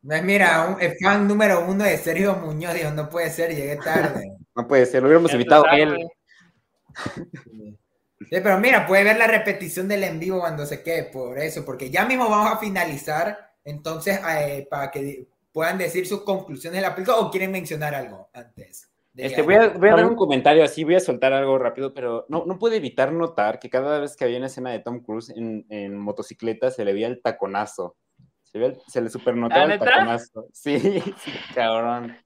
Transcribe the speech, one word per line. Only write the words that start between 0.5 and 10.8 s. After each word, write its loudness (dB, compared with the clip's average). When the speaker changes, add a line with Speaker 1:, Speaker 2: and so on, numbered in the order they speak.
Speaker 2:
Wow. -4
Speaker 1:
un, -2
el -2
fan 4
número 4
uno -2
de 2
Sergio 0
Muñoz -6
dijo, -4
"No -6
puede -2
ser, -2
llegué -4
tarde". -2
Speaker 3:
<laughs> -18
No -4
puede 6
ser, 0
lo 4
hubiéramos 6
Speaker 2:
Ya 0
tú 2
Speaker 3:
evitado 8
a 6
Speaker 2:
sabes. 6
Speaker 3:
él. -4
Speaker 1:
Sí. -20
Sí, -18
pero 4
mira, 4
puede 6
ver 4
la 4
repetición -2
del -2
en -4
vivo -2
cuando -6
se -10